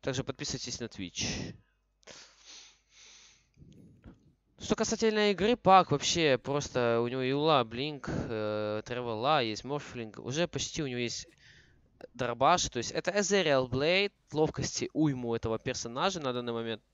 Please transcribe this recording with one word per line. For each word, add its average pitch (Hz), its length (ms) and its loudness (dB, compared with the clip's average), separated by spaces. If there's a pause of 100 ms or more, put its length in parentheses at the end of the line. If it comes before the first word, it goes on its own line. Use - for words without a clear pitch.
Также 131 240 -4
подписывайтесь - 560 -8
на 120 60 -6
Twitch. - 680 -6 (3000)
Что - 160 -2
касательно 214 560 2
игры, 202 240 2
Пак 190 360 8
вообще 147 480 4
просто, 123 640 0
у 120 60 -2
него 131 120 -4
Юла, 139 420 2
Блинк, 127 460 -6
э, 107 800 -4
Тревела, 123 560 0
есть 110 220 -4
Морфлинг. 123 540 -8
Уже 160 300 -4
почти - 340 -6
у 143 40 -4
него 123 120 -6
есть 120 300 -6 (840)
дробаш, 127 560 2
то - 80 -4
есть 113 120 -4
это - 200 -4
Эзериал 175 580 4
Блейд, 165 440 2 (200)
ловкости 147 640 0
уйму 127 420 0
этого 113 220 -2
персонажа 143 640 -4
на 131 120 -2
данный 120 220 -4
момент. 113 280 -4 (120)